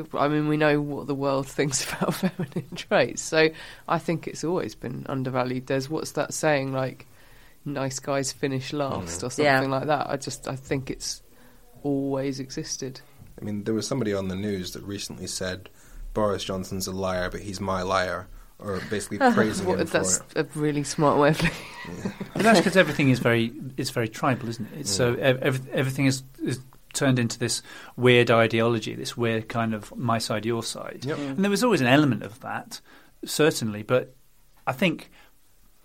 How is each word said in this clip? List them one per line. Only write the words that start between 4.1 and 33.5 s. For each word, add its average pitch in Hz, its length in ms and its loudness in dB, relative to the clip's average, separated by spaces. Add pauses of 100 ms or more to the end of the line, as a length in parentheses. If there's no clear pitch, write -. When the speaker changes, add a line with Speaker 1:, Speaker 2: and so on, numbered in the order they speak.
Speaker 1:
it's - 160 -10
always 165 320 -2
been 139 340 -10
undervalued. 127 600 -2
There's, 135 200 -2
what's - 240 -6
that 147 220 -4
saying, 139 380 0
like, 131 340 -4 (580)
"Nice 135 360 -4
guys 139 320 -2
finish 135 400 -4
last" 139 480 -4
Speaker 2:
Mm. 120 60 -6
Speaker 1:
or 127 40 -6
something 147 140 0
Speaker 3:
Yeah. 135 180 6
Speaker 1:
like 135 240 0
that. 143 240 0
I 139 60 0
just, - 320 -10
I 139 80 -4
think 135 340 -4
it's - 320 -10 (600)
always 139 580 -2
existed. 131 600 -10 (400)
Speaker 2:
I - 40 -10
mean, 104 200 -4
there 113 100 0
was 104 120 0
somebody 110 280 0
on 98 140 -2
the 92 80 -4
news 98 360 -4
that - 100 -12
recently 92 440 -8
said, 95 420 -6 (460)
"Boris 101 300 0
Johnson's 95 420 -6
a 92 60 -6
liar, 92 380 -2
but 87 100 -8
he's 95 200 -10
my 95 220 -2
liar," 92 460 0 (300)
or 95 260 -6
Speaker 1:
<laughs> - 60 -12
Speaker 2:
basically 104 280 -4
praising 113 480 4
Speaker 1:
What, 92 140 0
Speaker 2:
him 165 60 0
for - 120 -4
Speaker 1:
that's 190 200 2
Speaker 2:
it. - 60 -12 (120)
Speaker 1:
a 156 220 -2
really 147 260 0
smart 143 340 4
way 143 120 8
of 156 120 2
looking 165 140 0 (480)
Speaker 2:
Yeah. 190 80 -6 (220)
Speaker 4:
But - 80 0
that's 220 180 8
'cause 175 160 2
everything 156 340 6
is 120 80 6
very, 117 340 4 (240)
it's 135 140 -4
very 113 180 -2
tribal, 123 400 -2
isn't 110 240 -6
it? 151 80 -10
It's 104 100 -6
so 120 240 2
Speaker 2:
Mm. - 40 -2
Speaker 4:
ev-, 131 240 4
ev-, 131 260 0
everything 135 380 0
is, - 160 0 (200)
is 139 160 -2 (340)
turned 131 260 2
into 117 200 0
this - 240 -2 (340)
weird 120 340 8
ideology, 113 640 4
this 120 220 -8
weird 113 320 0
kind 113 260 -2
of 104 220 -10
my 117 220 0
side, 110 280 -4
your 117 160 -2
side. - 420 -10
Speaker 2:
Yep. 147 140 -4
Speaker 3:
Mm. 143 120 -6
Speaker 4:
And 185 140 0
there 202 60 2
was 196 120 2
always 220 200 4
an 123 40 4
element 131 360 6
of - 180 -12
that, 113 400 -10 (440)
certainly, 123 580 0